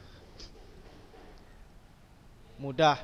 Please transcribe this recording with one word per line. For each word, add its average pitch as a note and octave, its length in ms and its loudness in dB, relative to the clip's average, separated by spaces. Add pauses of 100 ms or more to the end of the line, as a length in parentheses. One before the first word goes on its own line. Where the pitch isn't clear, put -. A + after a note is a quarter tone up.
(2750)
Mudah, C#3 400 10